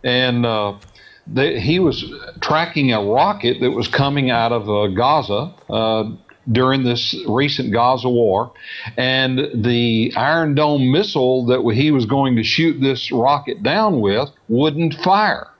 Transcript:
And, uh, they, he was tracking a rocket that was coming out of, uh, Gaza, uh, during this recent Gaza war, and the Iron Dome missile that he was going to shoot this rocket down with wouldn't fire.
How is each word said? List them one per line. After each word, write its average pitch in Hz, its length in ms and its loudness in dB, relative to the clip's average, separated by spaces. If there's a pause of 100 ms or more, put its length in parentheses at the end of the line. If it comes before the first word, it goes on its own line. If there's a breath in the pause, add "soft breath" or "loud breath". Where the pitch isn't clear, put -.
And, 123 420 0
uh, 107 260 0 (540 loud breath)
they, 139 340 -2
he 165 200 0
was 151 220 0 (380)
tracking 151 540 0
a 107 80 0
rocket 123 580 0
that 127 120 0
was 120 160 -4
coming 139 420 0
out 117 220 0
of, 107 180 -4
uh, 104 160 0
Gaza, 117 680 0 (160)
uh, 110 420 -2 (400)
during 131 320 4
this 120 320 -2 (140)
recent 127 460 -2
Gaza 123 340 2
war, 113 440 2 (440 loud breath)
and 131 580 0
the 117 640 0
Iron 151 380 0
Dome 143 360 2
missile 131 540 2
that 123 160 2 (140)
he 143 160 2
was 127 160 2
going 135 300 2
to 113 60 2
shoot 151 380 0
this 135 320 -2
rocket 131 500 -2
down 170 380 0
with 107 300 0 (180)
wouldn't 151 460 0
fire. 196 540 0 (120)